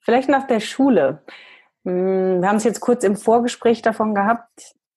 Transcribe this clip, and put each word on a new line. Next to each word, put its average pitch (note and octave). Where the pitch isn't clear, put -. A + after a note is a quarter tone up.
Vielleicht C4
nach C4+
der A3+
Schule. A3
Hm, F#3
wir F#3
haben G#3
es G#3+
jetzt A3+
kurz A#3+
im G3
Vorgespräch A#3
davon A3
gehabt, G#3